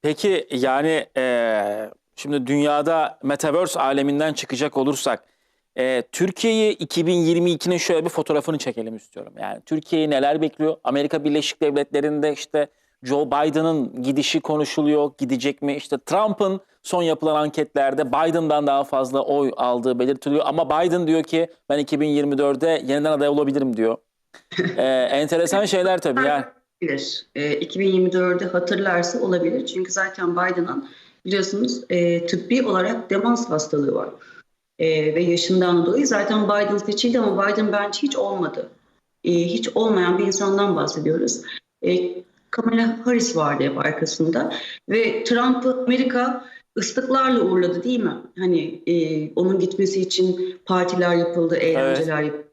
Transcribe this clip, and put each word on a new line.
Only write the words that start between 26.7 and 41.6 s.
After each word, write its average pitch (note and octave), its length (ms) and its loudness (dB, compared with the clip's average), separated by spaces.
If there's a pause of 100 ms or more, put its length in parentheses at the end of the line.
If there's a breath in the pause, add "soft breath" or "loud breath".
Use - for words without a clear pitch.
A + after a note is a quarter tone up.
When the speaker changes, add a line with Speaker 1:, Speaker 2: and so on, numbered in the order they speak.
Speaker 2:
Olabilir. C#3 520 -6
Ee, D3 220 -2
iki F3+ 240 -6
bin G3 60 2
yirmi F#3 260 4
dörde F3+ 320 2
hatırlarsa F3+ 760 -2
olabilir. F#3 460 0
Çünkü F#3 260 -6
zaten F#3+ 400 -4
Biden'ın F3 560 -2 (360 loud breath)
biliyorsunuz, G3+ 560 -2 (100)
e, F3 360 2
tıbbi A#3 400 0
olarak F#3 440 -2
demans A3+ 400 0
hastalığı D3+ 440 0
var. F#2+ 140 -4 (720 loud breath)
E, D#3 360 2
ve E3+ 80 2
yaşından F3 640 2
dolayı C4 200 2
zaten G#3+ 380 2
Biden G3+ 320 2
seçildi A#3 420 0
ama G3+ 300 2
Biden G#3+ 240 0
bence G3+ 300 -2
hiç C4+ 140 -2
olmadı. G3 520 -4 (560)
E, F3 80 2
hiç F3 420 0
olmayan F#3+ 440 2
bir G3 80 2
insandan G3 500 2
bahsediyoruz. D#3 680 -2 (420 loud breath)